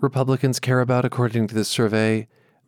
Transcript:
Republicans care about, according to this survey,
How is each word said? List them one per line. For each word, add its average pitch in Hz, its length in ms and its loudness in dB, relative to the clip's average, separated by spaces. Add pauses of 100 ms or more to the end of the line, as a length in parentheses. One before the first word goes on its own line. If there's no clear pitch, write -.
Republicans 131 580 0
care 127 200 0
about, 123 240 0
according 120 440 0
to 110 80 -6
this 107 120 0
survey, 110 600 0 (400)